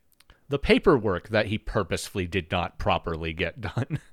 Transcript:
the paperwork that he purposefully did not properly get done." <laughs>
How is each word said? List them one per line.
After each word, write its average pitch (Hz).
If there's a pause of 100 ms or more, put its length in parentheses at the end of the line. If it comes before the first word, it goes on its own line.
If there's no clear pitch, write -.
(480)
the 139
paperwork 123
that 107
he 107
purposefully 95
did 87
not 87
properly 82
get 82
done." 117
<laughs> -